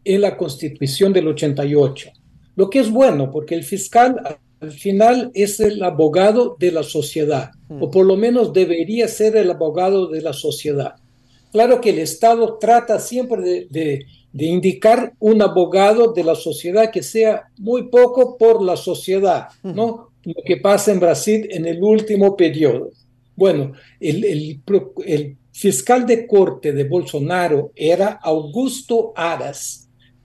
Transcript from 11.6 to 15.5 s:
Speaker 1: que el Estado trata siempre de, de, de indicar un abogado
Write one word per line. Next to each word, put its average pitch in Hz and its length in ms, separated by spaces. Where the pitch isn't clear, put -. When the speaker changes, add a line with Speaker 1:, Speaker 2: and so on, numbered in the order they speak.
Speaker 1:
que 226 120
el 160 80
Estado 226 600
trata 226 400
siempre 240 440
de, 180 260
de, 147 360
de 147 140
indicar 190 720
un 214 240
abogado 208 720